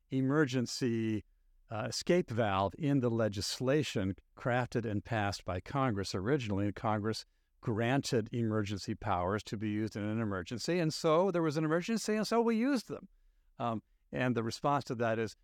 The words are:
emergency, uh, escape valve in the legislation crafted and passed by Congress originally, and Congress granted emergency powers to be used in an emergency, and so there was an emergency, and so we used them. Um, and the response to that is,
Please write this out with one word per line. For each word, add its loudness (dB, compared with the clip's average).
emergency, 2
uh, -4
escape 2
valve 2
in 2
the 2
legislation 0
crafted 0
and -2
passed -2
by -4
Congress -2
originally, 0
and -2
Congress -2
granted 0
emergency -2
powers 0
to -8
be -2
used -2
in -4
an -2
emergency, -2
and 0
so 2
there 0
was 0
an 0
emergency, 0
and 0
so 2
we 2
used 0
them. -12
Um, -2
and 0
the 2
response 0
to -4
that 2
is, -2